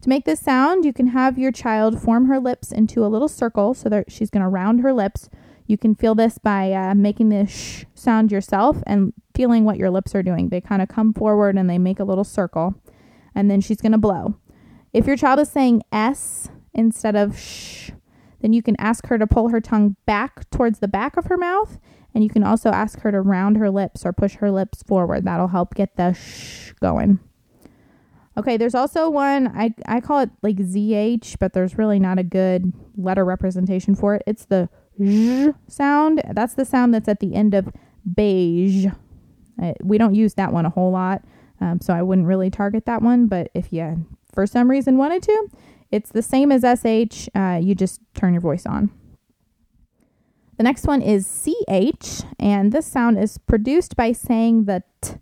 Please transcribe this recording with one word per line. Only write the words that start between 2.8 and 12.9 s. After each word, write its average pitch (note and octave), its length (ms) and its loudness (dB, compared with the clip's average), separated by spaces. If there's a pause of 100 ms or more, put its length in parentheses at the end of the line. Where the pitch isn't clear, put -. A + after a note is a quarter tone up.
a - 20 0
little A3 200 0
circle A#3 480 0
so - 140 -6
that G#3 220 -2
she's - 200 -6
gonna F#3+ 180 0
round G3 320 2
her C4+ 100 2
lips. A3 380 -2 (380)
You G#3 100 0
can A3 160 2
feel A3 220 2
this A3+ 240 2
by, G3 340 0
uh, F#3+ 220 0
making G#3 340 2
the G#3 160 2
sh - 480 -12
sound A3 380 2
yourself G#3 560 0
and G3 260 0 (220)
feeling A#3 280 2
what G#3+ 140 2
your F#3 140 0
lips F#3+ 240 -4
are G3 80 0
doing. F3+ 260 -2
They F3+ 100 -4
kinda F#3+ 280 -2
come A3 260 0
forward G#3 420 2
and F#3 140 2
they F3 80 -2
make F#3 220 0
a G3+ 40 -4
little F#3+ 200 -2
circle, F3+ 500 -4 (600)